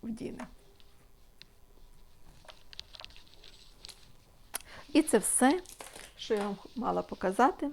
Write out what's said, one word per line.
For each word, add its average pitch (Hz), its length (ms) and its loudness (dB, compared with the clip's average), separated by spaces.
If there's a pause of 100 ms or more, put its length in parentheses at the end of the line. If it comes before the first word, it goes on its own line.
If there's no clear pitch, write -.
вдіне. 233 440 -6 (4000)
І 302 100 8
це 262 160 6
все, 269 440 4 (540)
що - 180 -2
я 202 120 0
вам 202 100 -2 (200)
мала 185 260 0
показати. 269 720 2